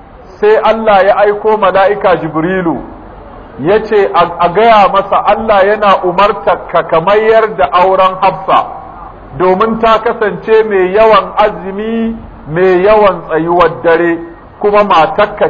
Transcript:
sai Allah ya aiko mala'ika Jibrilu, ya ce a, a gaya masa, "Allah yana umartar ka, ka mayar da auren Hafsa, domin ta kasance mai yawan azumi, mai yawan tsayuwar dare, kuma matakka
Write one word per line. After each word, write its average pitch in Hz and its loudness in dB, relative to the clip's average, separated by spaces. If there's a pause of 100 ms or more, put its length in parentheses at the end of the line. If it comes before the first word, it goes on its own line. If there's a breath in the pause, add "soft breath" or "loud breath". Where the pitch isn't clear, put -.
(400)
sai 208 2
Allah 214 2
ya 196 2
aiko 208 0
mala'ika 196 0
Jibrilu, 160 -4 (840)
ya 190 0
ce 202 0
a, 170 2 (220)
a 170 2
gaya 208 4
masa, 196 0
"Allah 208 2
yana 208 0
umartar 185 0
ka, 165 0
ka 165 0
mayar 214 2
da 185 2
auren 190 2
Hafsa, 170 0 (720)
domin 196 0
ta 220 2
kasance 220 -2
mai 190 0
yawan 208 2
azumi, 214 -4 (320)
mai 180 0
yawan 202 2
tsayuwar 165 0
dare, 170 0 (420)
kuma 208 2
matakka 190 0